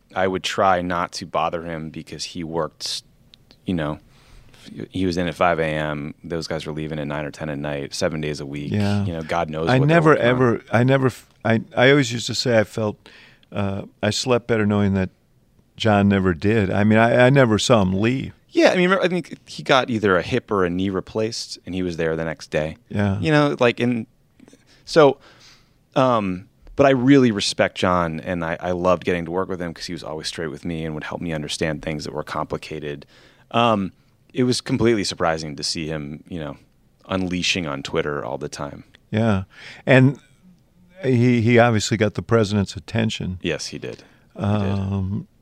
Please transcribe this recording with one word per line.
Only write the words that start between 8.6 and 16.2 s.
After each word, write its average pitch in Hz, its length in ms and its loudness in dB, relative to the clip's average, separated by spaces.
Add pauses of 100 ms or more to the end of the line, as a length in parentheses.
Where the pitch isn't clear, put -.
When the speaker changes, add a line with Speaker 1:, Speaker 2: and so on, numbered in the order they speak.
Speaker 2:
Yeah. 101 320 0
Speaker 1:
you 92 80 -4
know, 80 80 -6
God 82 280 -2
knows 80 200 -2
Speaker 2:
I 131 100 4
Speaker 1:
what 139 80 4
they're 160 80 4
Speaker 2:
never 160 160 4
Speaker 1:
working 123 140 2
on. 120 60 4
Speaker 2:
ever, 123 320 2 (100)
I 113 100 4
never 131 240 2
f-, - 220 -6 (160)
I, 113 160 2 (160)
I 127 140 6
always 139 200 4
used 117 160 -6
to 110 80 -6
say 117 240 2
I 104 60 2
felt, 107 320 -4 (560)
uh, 98 300 -4 (200)
I 107 60 2
slept 120 380 0
better 107 180 2
knowing 101 300 2
that 92 160 0 (640)
John 101 320 4
never 95 240 4